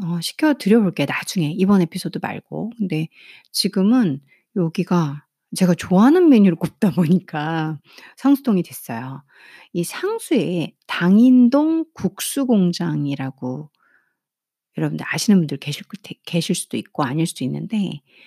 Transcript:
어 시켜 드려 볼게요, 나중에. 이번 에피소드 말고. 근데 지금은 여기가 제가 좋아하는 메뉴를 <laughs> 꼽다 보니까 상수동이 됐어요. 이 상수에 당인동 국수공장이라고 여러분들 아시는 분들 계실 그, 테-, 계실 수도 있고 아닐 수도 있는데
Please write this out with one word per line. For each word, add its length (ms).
어 160
시켜 340
드려 260
볼게요, 280
나중에. 480
이번 260
에피소드 400
말고. 560
근데 300
지금은 720
여기가 720
제가 180
좋아하는 540
메뉴를 260
<laughs> 20
꼽다 360
보니까 880
상수동이 460
됐어요. 640
이 120
상수에 920
당인동 1080
국수공장이라고 1800
여러분들 340
아시는 280
분들 180
계실 300
그, 140
테-, 120
계실 300
수도 220
있고 280
아닐 220
수도 180
있는데 560